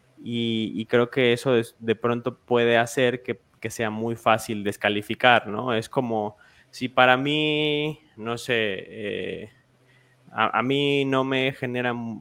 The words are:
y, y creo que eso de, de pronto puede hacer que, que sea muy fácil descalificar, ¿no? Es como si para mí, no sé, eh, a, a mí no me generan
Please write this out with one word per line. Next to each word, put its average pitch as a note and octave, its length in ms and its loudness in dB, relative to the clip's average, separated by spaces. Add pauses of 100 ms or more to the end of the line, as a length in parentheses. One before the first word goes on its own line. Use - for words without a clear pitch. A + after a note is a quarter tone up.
(220)
y, A2+ 520 -2
y A2 120 -6
creo A#2+ 240 2
que B2 220 4
eso B2 200 0
de, A2+ 140 2 (120)
de A2+ 160 -2
pronto A#2+ 420 -2
puede A#2 400 2
hacer B2 460 0
que, - 180 -6 (200)
que A2+ 100 -8
sea A2 200 -4
muy A2+ 260 -4
fácil A2 480 0
descalificar, G#2 840 2
¿no? A#2 280 -4
Es A2+ 140 -2
como A2 480 -2 (340)
si - 180 -8
para B2+ 280 6
mí, D3+ 840 0 (160)
no A2+ 200 -6
sé, A#2+ 200 -4
eh, G2 920 -6 (840)
a, A2 260 0
a A2+ 40 2
mí C#3 420 0
no C3+ 180 2
me C3 300 -2
generan B2 680 -4